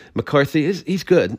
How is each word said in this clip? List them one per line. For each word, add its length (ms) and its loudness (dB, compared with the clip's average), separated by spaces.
McCarthy 500 0
is, 220 -4
he's 180 -4
good. 340 2